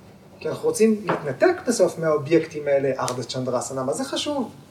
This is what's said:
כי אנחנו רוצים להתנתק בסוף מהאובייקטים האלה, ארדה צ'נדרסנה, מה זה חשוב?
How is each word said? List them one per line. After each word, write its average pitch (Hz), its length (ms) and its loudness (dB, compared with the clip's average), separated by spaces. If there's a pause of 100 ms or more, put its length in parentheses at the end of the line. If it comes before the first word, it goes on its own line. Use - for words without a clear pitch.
(400)
כי 160 100 -6
אנחנו 135 140 -6
רוצים 208 420 4
להתנתק 165 500 2 (120)
בסוף 196 320 2
מהאובייקטים 151 680 2
האלה, 139 320 2
ארדה 127 240 -4
צ'נדרסנה, 127 600 -4
מה 135 100 0
זה 196 100 -4
חשוב? 285 480 -4 (200)